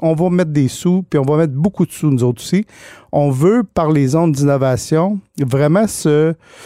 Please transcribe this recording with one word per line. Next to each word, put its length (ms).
on 100
va 160
mettre 220
des 180
sous, 400
puis 100
on 60
va 120
mettre 160
beaucoup 320
de 60
sous, 200
nous 120
autres 180
aussi. 220
On 200
veut, 320
par 280
les 160
zones 240
d'innovation, 880
vraiment 420
se, 460